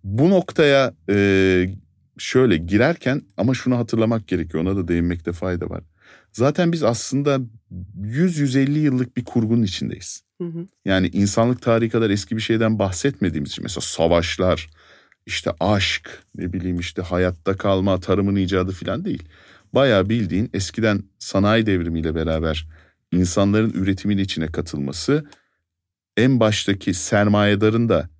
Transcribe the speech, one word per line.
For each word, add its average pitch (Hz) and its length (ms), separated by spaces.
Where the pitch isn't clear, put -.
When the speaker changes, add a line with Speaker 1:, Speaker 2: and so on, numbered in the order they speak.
Speaker 1:
Bu 113 260
noktaya, 143 640
e, 95 580
şöyle 123 380
girerken 117 680
ama 120 180
şunu 123 240
hatırlamak 113 500
gerekiyor. 82 340
Ona 95 140
da 90 120
değinmekte 85 440
fayda 87 380
var. 85 100
Zaten 147 400
biz 160 100
aslında 135 560
yüz 151 360
yüz 135 180
elli 139 220
yıllık 127 380
bir 120 80
kurgunun 117 380
içindeyiz. - 600
Speaker 2:
Hı 180 40
hı. 170 220
Speaker 1:
Yani - 280
insanlık 113 500
tarihi 117 280
kadar 113 200
eski 101 260
bir 107 60
şeyden 110 360
bahsetmediğimiz 90 720
için, - 120
mesela - 200
savaşlar, 85 880
işte - 240
aşk, - 600
ne 87 180
bileyim 90 280
işte 87 220
hayatta 90 540
kalma, 95 440
tarımın 98 360
icadı 92 360
falan 110 320
değil. 190 180
Bayağı 113 340
bildiğin 107 460
eskiden 104 480
sanayi 107 480
devrimiyle 82 480
beraber 80 540
insanların 101 580
üretimin 98 480
içine 95 280
katılması, 80 760
en 127 240
baştaki 101 540
sermayedarın 104 920
da 82 200